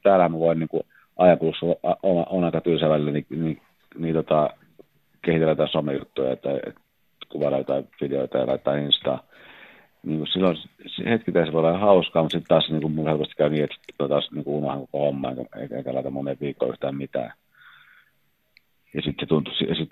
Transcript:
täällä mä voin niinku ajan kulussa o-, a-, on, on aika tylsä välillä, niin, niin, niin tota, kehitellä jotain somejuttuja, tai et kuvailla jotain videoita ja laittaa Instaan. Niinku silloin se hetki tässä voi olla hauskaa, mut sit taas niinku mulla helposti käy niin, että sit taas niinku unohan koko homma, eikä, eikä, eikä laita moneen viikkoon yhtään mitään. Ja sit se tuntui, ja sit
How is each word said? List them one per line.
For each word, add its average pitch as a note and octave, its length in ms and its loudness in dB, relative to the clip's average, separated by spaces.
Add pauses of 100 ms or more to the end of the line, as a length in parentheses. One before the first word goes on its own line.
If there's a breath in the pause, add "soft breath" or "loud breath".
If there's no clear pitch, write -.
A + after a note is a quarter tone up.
täällä F#2 260 6
mä E2 100 -4
voin E2 200 2
niinku D#2+ 280 -4 (300 soft breath)
ajan F2 220 8
kulussa D#2+ 280 -2
o-, E2+ 160 0
a-, - 200 0
on, F2 280 2
on F#2 140 0
aika E2 160 0
tylsä D#2+ 280 2
välillä, D2+ 220 2
niin, C#2+ 200 -2
niin, D#2+ 320 -4 (360)
niin E2 160 -2
tota, D#2 360 2 (720)
kehitellä D#2+ 300 2
jotain D2+ 160 0
somejuttuja, C#2 680 -4
tai C#2 300 -4
et - 80 -12 (540)
kuvailla C#2+ 300 -2
jotain C2+ 300 -4 (120)
videoita C2+ 380 -4
ja B1+ 80 0
laittaa C2+ 300 -2
Instaan. C#2+ 440 -2 (800 loud breath)
Niinku D#2 240 -4
silloin F#2 300 0 (300)
se - 240 -6
hetki A2+ 220 0
tässä E2 200 2
voi E2 80 2
olla E2 180 4
hauskaa, F#2+ 440 4
mut D#2+ 100 -2
sit E2+ 160 -4
taas D#2+ 220 4
niinku D#2 180 -2
mulla D#2 220 -2
helposti D2+ 240 -2
käy D2+ 160 2
niin, D2+ 140 0
että - 120 -6
sit - 320 -8
taas C#2+ 220 0
niinku C#2+ 280 -6
unohan C#2+ 220 -4
koko C2+ 180 -8
homma, C#2 320 -2
eikä, B1+ 120 -8 (180)
eikä, A#1 160 -10
eikä C2 180 -6
laita C2 160 -4
moneen C#2 300 -6
viikkoon C2 320 -4
yhtään C#2 240 -6
mitään. C2+ 360 -6 (1600 soft breath)
Ja D2 80 -4
sit C#2+ 180 -4
se - 60 -6
tuntui, D2+ 280 0 (140)
ja - 60 -2
sit D#2+ 180 -4